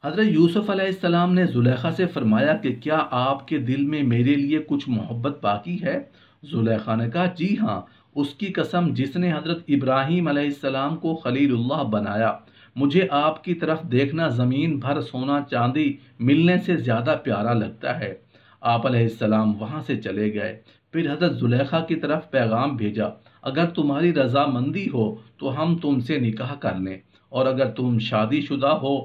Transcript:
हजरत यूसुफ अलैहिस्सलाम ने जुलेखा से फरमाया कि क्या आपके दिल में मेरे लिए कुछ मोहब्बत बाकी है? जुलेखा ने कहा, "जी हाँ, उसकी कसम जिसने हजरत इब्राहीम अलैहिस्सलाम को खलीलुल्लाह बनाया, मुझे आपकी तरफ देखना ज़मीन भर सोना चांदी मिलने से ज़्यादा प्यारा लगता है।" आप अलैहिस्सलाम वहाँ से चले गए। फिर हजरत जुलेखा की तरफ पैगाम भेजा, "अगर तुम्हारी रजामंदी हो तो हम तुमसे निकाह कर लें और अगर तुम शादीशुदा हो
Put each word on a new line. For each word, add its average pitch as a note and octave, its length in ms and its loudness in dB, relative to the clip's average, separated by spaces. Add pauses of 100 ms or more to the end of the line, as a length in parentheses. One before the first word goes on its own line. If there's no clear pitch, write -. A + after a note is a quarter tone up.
हजरत F3 240 2
यूसुफ F3 440 4
अलैहिस्सलाम F#3 600 0
ने F3+ 160 4
जुलेखा B2 440 2
से F3+ 160 0
फरमाया C3 480 2
कि C3+ 180 -4
क्या D3+ 240 -2
आपके C3+ 640 -2
दिल C3 260 0
में D3 200 -2
मेरे A#2+ 300 4
लिए C#3+ 260 0
कुछ C#3 280 -4
मोहब्बत A#2 540 -4
बाकी G#2+ 340 -2
है? D#3+ 200 -4 (460)
जुलेखा A2+ 520 0
ने A#2 140 -2
कहा, E3+ 180 0
"जी F3+ 280 -2
हाँ, G#2 300 -2 (300)
उसकी C#3+ 360 -4
कसम F3 420 0
जिसने D3+ 380 0
हजरत D#3+ 380 -4
इब्राहीम C#3 600 2
अलैहिस्सलाम C#3+ 680 -2
को D#3+ 200 -4
खलीलुल्लाह C3 720 0
बनाया, G#2 500 0 (360)
मुझे C#3+ 380 2
आपकी D#3 420 0
तरफ D#3+ 320 -2
देखना C#3 440 0
ज़मीन C3 480 0
भर C#3 240 -2
सोना C3+ 400 -2
चांदी C3 540 0 (240)
मिलने D#3+ 380 4
से F3+ 180 0
ज़्यादा A#2+ 440 0
प्यारा A2+ 340 0
लगता A#2+ 400 -4
है।" G2 240 -8 (460)
आप A#2 200 2
अलैहिस्सलाम A2 680 2
वहाँ A2+ 260 -8
से C#3 160 -2
चले G#2 320 -2
गए। G#2 280 -6 (360)
फिर D#3+ 160 0
हजरत D3+ 240 2
जुलेखा B2 480 2
की E3 140 -2
तरफ D#3 360 -2
पैगाम B2 460 2
भेजा, G#2 340 -2 (320)
"अगर C#3 280 0
तुम्हारी D3+ 420 0
रजामंदी C#3 720 0
हो B2 200 0 (340)
तो C#3 100 -4
हम D#3 280 0
तुमसे C#3+ 420 0
निकाह B2 380 -2
कर F#2 200 -4
लें F#2+ 220 -6 (320)
और C3 160 2
अगर C3 240 2
तुम B2 280 0
शादीशुदा B2+ 760 0
हो C#3 200 -2 (120)